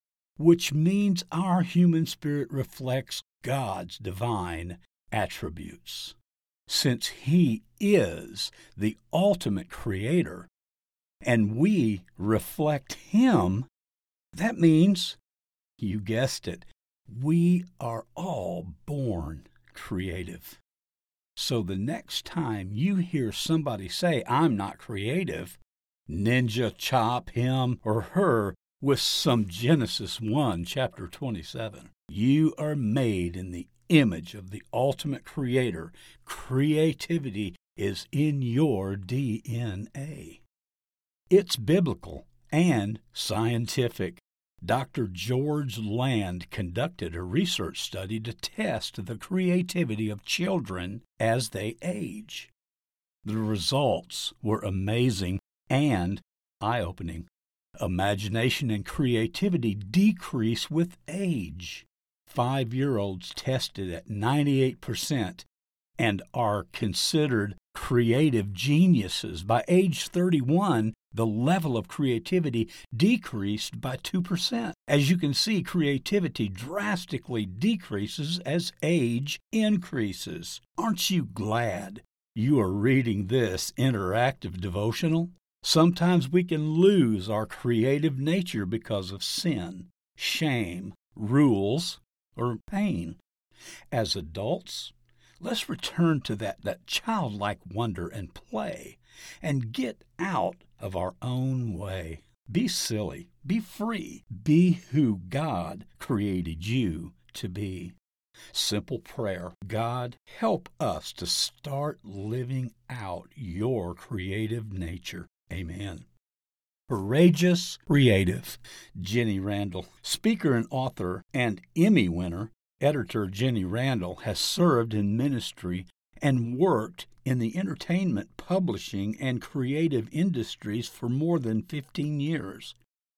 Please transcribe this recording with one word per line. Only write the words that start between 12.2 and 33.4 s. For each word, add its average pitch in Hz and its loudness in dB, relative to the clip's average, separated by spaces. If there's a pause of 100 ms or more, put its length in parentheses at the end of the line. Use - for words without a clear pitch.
him, 131 4 (720)
that 226 -2
means, 170 6 (600)
you 107 -4
guessed 110 -2
it, 90 -10 (420)
we 170 2 (160)
are 117 -6 (100)
all 92 -6 (100)
born 90 -4 (260)
creative. 90 -8 (800)
So 117 -2
the 95 -4
next - -6
time 110 -4
you 165 0
hear 151 -2
somebody 139 -2
say, 165 0
"I'm 139 4
not 98 -4
creative," 104 -4 (500)
ninja 113 0
chop 123 0
him 127 0
or 110 2
her 120 2 (280)
with 135 4
some 117 2
Genesis 113 0
one, 107 0
chapter 120 -6
twenty-seven. 110 -10 (180)
You 139 4
are 151 -2
made 107 0
in 92 -8